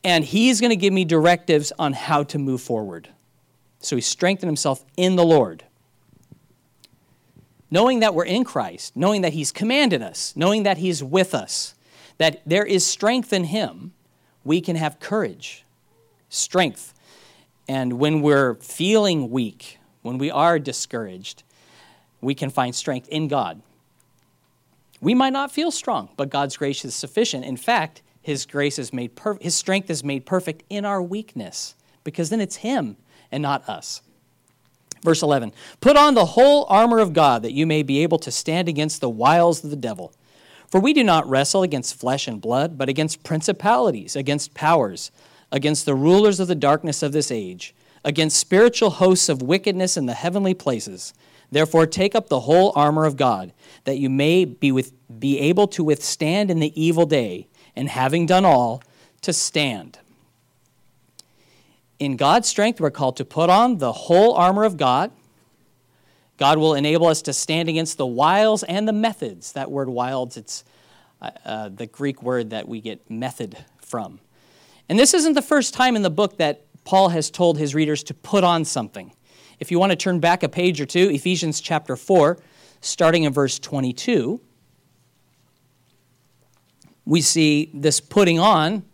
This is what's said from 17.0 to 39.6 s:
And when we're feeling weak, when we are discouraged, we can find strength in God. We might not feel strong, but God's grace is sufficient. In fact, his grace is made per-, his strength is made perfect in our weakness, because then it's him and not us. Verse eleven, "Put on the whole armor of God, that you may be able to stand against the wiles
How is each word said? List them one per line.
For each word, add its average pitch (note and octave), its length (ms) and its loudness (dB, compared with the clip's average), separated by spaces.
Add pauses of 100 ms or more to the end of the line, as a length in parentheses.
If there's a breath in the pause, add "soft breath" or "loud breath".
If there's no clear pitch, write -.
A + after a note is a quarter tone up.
And B2+ 300 -4
when D3+ 240 0
we're C#3 320 2
feeling F3+ 760 -2
weak, - 480 -6 (220)
when B2 160 -10
we C#3+ 140 -4
are E3 280 2
discouraged, A2+ 840 -10 (800 soft breath)
we C3+ 120 -4
can C3+ 140 -6
find B2+ 260 -2
strength B2+ 360 -8
in D#3 180 -4
God. G#2+ 320 -4 (1400)
We G3 140 0
might C4 220 2
not C#4 180 -6
feel D#4 180 -2
strong, C#3+ 460 -6
but C#3 140 -6
God's C#3+ 260 -4
grace C#3 300 -6
is A#2+ 80 -10
sufficient. C#3+ 500 -4
In B2+ 140 -8
fact, G3 420 -2 (220)
his C#3+ 240 -6
grace C#3+ 320 -4
is B2+ 160 -10
made A#2+ 200 -8
per-, G#3 280 -6
his E3+ 120 -4
strength G3 360 -2
is C#3+ 120 -6
made C#3 220 -6
perfect F3+ 460 -4
in G3+ 160 -6
our G3 160 -4
weakness, F3+ 720 -12 (280)
because D#3 280 -6
then A3 100 -2
it's G3 160 -6
him G#3 400 -6 (340 soft breath)
and C#3 120 -6
not C#3 260 -4
us. - 320 -12 (1000)
Verse D#3+ 180 0
eleven, C#3 320 -2 (300 loud breath)
"Put C#4+ 160 8
on D4 160 6
the G#3+ 100 6
whole C#4+ 460 6
armor A3+ 280 6
of F#3+ 140 2
God, C#3 300 4
that A#2 100 -6
you D3+ 140 0
may D#3 160 0
be C#3 200 0
able E3 180 2
to - 100 -12
stand E3+ 400 -4
against D3+ 320 -4
the B2 80 -2
wiles D#3+ 520 4